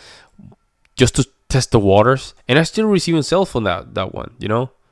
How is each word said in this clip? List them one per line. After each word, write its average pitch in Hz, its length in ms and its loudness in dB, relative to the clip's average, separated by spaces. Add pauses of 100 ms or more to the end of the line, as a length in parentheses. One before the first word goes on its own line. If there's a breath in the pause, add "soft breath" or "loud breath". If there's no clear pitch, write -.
(960 soft breath)
just 123 200 2
to 135 120 0 (200)
test - 220 -2
the 120 80 2
waters. 107 560 2 (140)
And 127 100 4
I 165 40 4
still 214 240 -2
receiving 170 360 0
sales 180 280 0
from 117 140 -4
that, 92 300 -6
that 95 200 -6
one, - 240 -12
you 101 100 -8
know, 117 220 -2 (220)